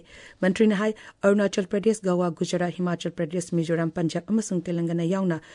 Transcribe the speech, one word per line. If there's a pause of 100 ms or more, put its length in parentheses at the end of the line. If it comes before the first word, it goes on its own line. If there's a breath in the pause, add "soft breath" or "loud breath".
(400 loud breath)
ꯃꯟꯇ꯭ꯔꯤꯅ
ꯍꯥꯏ, (280 loud breath)
ꯑꯔꯨꯅꯥꯆꯜ
ꯄ꯭ꯔꯗꯦꯁ,
ꯒꯋꯥ,
ꯒꯨꯖꯔꯥꯠ,
ꯍꯤꯃꯥꯆꯜ
ꯄ꯭ꯔꯗꯦꯁ,
ꯃꯤꯖꯣꯔꯥꯝ,
ꯄꯟꯖꯥꯕ
ꯑꯃꯁꯨꯡ
ꯇꯦꯂꯪꯒꯥꯅꯥ
ꯌꯥꯎꯅ (140 loud breath)